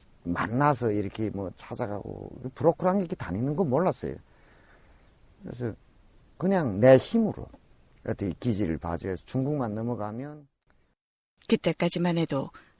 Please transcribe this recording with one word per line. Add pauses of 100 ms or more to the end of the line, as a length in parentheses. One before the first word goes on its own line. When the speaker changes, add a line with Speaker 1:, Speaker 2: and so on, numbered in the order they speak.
(240)
Speaker 1:
만나서
이렇게
뭐
찾아가고,
브로커라는
게
이렇게
다니는
건
몰랐어요. (1300)
그래서 (640)
그냥
내
힘으로 (580)
어떻게
기지를
봐줘서
중국만
넘어가면. (1000)
Speaker 2:
그때까지만
해도 (300)